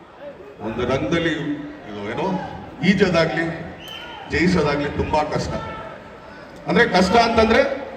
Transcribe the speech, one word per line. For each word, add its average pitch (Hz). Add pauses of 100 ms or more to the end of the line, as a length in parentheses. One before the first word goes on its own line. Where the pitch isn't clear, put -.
(600)
ಒಂದು 113
ರಂಗದಲ್ಲಿ 160 (580)
ಇದು 104
ಏನೋ 170 (380)
ಈಜೋದಾಗ್ಲಿ 165 (600)
ಜಯಿಸೋದಾಗ್ಲಿ 147
ತುಂಬಾ 151
ಕಷ್ಟ. - (1160)
ಅಂದ್ರೆ 220
ಕಷ್ಟ 190
ಅಂತಂದ್ರೆ 226 (340)